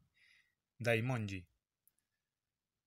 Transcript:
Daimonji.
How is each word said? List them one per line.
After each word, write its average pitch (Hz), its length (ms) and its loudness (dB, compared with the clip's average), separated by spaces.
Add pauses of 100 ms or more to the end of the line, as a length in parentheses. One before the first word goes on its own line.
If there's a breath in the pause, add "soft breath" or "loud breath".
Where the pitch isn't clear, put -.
(800 soft breath)
Daimonji. 110 680 0 (1400)